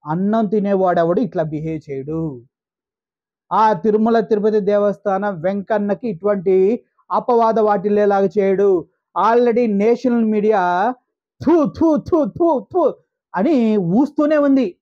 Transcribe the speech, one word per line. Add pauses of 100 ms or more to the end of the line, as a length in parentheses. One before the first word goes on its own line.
అన్నం
తినేవాడెవడు
ఇట్లా
బిహేవ్
చేయడు. (1040)
ఆ
తిరుమల
తిరుపతి
దేవస్థానం
వెంకన్నకి
ఇటువంటి (260)
అపవాద
వాటిల్లేలాగా (100)
చేయడు. (360)
Already
నేషనల్
మీడియా (520)
"థూ,
థూ,
థూ,
థూ,
థూ" (420)
అని
ఊస్తూనే
ఉంది.